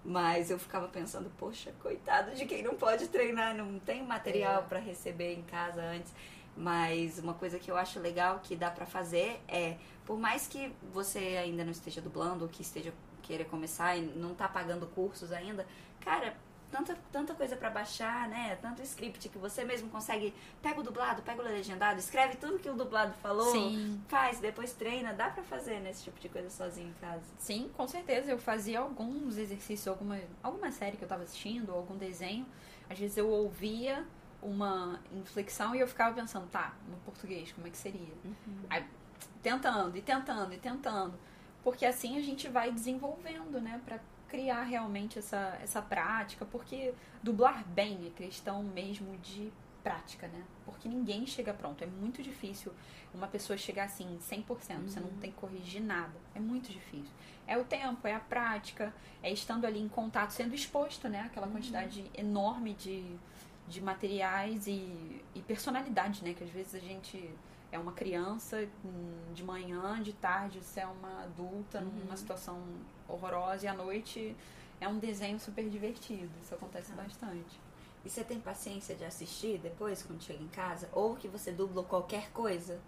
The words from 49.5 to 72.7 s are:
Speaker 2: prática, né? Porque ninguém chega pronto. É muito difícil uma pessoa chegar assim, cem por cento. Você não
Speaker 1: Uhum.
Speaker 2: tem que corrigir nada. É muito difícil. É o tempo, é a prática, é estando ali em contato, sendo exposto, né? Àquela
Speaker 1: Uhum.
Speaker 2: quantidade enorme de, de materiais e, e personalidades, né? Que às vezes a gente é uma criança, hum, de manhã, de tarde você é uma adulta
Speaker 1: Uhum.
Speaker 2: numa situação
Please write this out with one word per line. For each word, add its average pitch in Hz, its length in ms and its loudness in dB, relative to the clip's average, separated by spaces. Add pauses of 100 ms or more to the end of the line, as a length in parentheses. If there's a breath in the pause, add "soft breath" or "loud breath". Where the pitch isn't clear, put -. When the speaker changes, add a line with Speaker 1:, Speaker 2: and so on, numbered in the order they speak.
Speaker 2:
prática, 175 460 -4
né? 170 120 -8 (240)
Porque - 220 -10
ninguém 233 400 2
chega 208 260 -2
pronto. - 300 -4
É 170 40 -4
muito 208 360 -2
difícil 202 480 -6 (420 loud breath)
uma 185 140 -4
pessoa 202 300 -2
chegar 196 280 -2
assim, 180 360 -6
cem 208 200 -4
por - 200 -4
cento. 180 280 -4
Você 202 120 -4
não 185 80 -2
Speaker 1:
Uhum. 196 80 -6
Speaker 2:
tem 202 140 -6
que - 60 -12
corrigir 190 440 -6
nada. 175 320 0 (200)
É 202 60 -6
muito 240 320 0
difícil. 147 400 -10 (340 loud breath)
É 226 120 2
o 247 80 2
tempo, 262 420 0
é 208 60 2
a 220 80 0
prática, 220 720 0 (280 loud breath)
é 190 120 0
estando 233 320 0
ali 214 160 2
em 214 80 0
contato, 220 420 2
sendo 240 240 0
exposto, 285 540 0
né? 208 160 0
Àquela 214 220 -4
Speaker 1:
Uhum. 208 60 -2
Speaker 2:
quantidade 202 600 -2
enorme 208 600 2
de, 190 300 -4 (640 loud breath)
de 175 140 -6
materiais 196 840 2
e, 180 560 -2 (140)
e 180 60 -6
personalidades, 214 800 2
né? 175 120 -2
Que 175 120 -6
às 170 40 -8
vezes 190 260 -6
a 185 40 -4
gente 185 500 -8 (420 loud breath)
é - 60 -4
uma 170 140 -2
criança, 190 760 0 (160)
hum, 175 480 -6
de 170 120 -6
manhã, 185 580 -2
de 208 120 -2
tarde 190 460 2
você 180 200 -6
é 190 80 -2
uma 190 360 -8
adulta 180 560 -4
Speaker 1:
Uhum. 185 60 -2 (180)
Speaker 2:
numa 190 140 -4
situação 185 420 -6 (480)